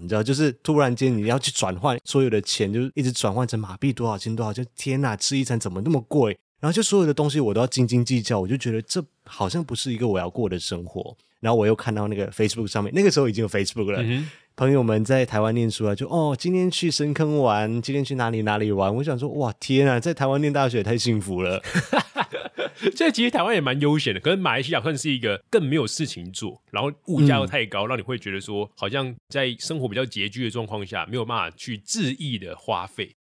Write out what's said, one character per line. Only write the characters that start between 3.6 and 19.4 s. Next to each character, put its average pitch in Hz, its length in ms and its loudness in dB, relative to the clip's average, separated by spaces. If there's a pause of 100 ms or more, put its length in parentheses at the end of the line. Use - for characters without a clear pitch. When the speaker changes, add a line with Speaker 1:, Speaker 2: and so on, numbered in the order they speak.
Speaker 1:
币 135 160 0
多 117 160 -2
少 104 100 -2
钱 110 160 -6
多 113 100 -2
少 107 80 -4
钱， 120 140 -6 (100)
天 135 240 -2
哪， 143 140 0
吃 139 220 -2
一 135 80 0
餐 120 160 0
怎 98 120 -6
么 92 100 -4
那 131 60 -2
么 151 120 2
贵？ 117 360 2 (220)
然 147 100 -2
后 170 60 2
就 220 80 2
所 202 160 2
有 180 80 4
的 147 80 2
东 147 160 2
西 143 80 0
我 110 160 2
都 110 60 2
要 127 80 4
斤 127 180 2
斤 120 180 4
计 123 160 2
较， 107 200 0
我 92 80 -2
就 123 80 0
觉 123 160 -2
得 110 100 -2
这 - 180 -4 (240)
好 - 240 -4
像 170 160 -2
不 123 120 -8
是 127 160 -4
一 117 40 -4
个 120 120 0
我 95 100 2
要 87 100 -2
过 110 200 -2
的 90 100 -2
生 87 260 -6
活。 - 320 -10 (240)
然 113 120 4
后 120 40 6
我 107 80 6
又 110 80 6
看 110 220 -2
到 104 140 -2
那 107 80 -4
个 98 160 -2
Facebook 110 340 0
上 101 160 -2
面， 101 100 -4
那 175 80 2
个 202 80 6
时 151 120 4
候 135 80 4
已 113 40 0
经 107 100 -2
有 107 60 0
Facebook 101 440 -2
了， 95 100 -2
Speaker 2:
嗯 113 60 0
哼。 139 220 -2 (260)
Speaker 1:
朋 135 160 4
友 139 100 6
们 110 220 2
在 131 200 2
台 117 140 0
湾 110 160 2
念 117 160 2
书 107 160 -2
啊， 101 80 0
就 131 160 -6
，“哦， 143 260 2
今 180 160 -2
天 185 160 2
去 170 220 0
深 147 240 0
坑 151 240 2
玩， 110 420 2
今 135 140 -4
天 139 100 0
去 135 120 -4
哪 120 120 0
里 110 140 0
哪 107 160 2
里 107 140 2
玩。” 95 240 2
我 139 80 -2
想 147 120 -2
说 135 120 -4 (100)
，“哇， 123 220 0